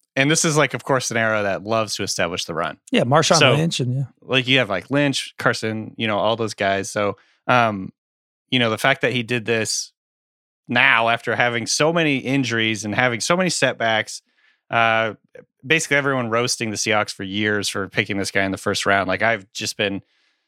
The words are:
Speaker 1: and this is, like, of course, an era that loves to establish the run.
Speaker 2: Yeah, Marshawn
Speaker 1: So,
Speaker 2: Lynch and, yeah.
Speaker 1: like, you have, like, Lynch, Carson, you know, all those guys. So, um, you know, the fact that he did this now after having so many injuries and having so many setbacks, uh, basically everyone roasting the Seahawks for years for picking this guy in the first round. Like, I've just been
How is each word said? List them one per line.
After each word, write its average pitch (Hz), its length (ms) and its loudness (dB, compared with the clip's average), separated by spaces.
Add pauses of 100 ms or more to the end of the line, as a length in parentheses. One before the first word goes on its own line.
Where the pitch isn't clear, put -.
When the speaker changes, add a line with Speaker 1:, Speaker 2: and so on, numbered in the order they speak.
(160)
Speaker 1:
and 135 160 2
this 160 120 2
is, 151 140 0
like, 143 160 2
of 117 100 -8
course, - 280 -2
an 117 60 -2
era 110 260 0
that 95 200 -2
loves 110 320 -2
to 104 80 -6
establish 90 420 -4
the 85 100 -8
run. 80 240 -4 (120)
Speaker 2:
Yeah, 220 120 2
Marshawn 151 340 4
Speaker 1:
So, 139 160 6
Speaker 2:
Lynch 165 260 0
and, 123 140 -2
yeah. 135 100 -2 (180)
Speaker 1:
like, 127 260 -2
you 135 100 4
have, 120 120 2
like, 92 200 -4
Lynch, 143 480 -2
Carson, 110 580 -2
you 113 120 -4
know, 104 100 -2
all 107 180 0
those 110 200 -4
guys. 98 340 0
So, 101 280 -2 (280)
um, 113 480 0 (560)
you 131 80 0
know, 117 140 2
the 104 80 -2
fact 135 220 2
that 120 120 0
he 123 80 0
did 113 240 -4
this 110 480 -2 (760)
now 123 420 4
after 117 260 0
having 117 320 0
so 156 260 2
many 156 240 2
injuries 117 680 0
and 104 120 -4
having 120 240 0
so 175 180 2
many 185 140 0
setbacks, 113 720 0 (480)
uh, 113 420 2 (520)
basically 156 320 2
everyone 135 340 0
roasting 117 400 -2
the 98 60 -4
Seahawks 107 360 0
for 98 100 -10
years 104 460 -2
for 98 180 -4
picking 104 300 -2
this 95 140 -4
guy 98 120 0
in 95 80 -2
the 92 60 -4
first - 300 -2
round. 98 200 2
Like, 92 140 -2
I've 110 320 -2
just - 240 -6
been 98 240 -2 (460)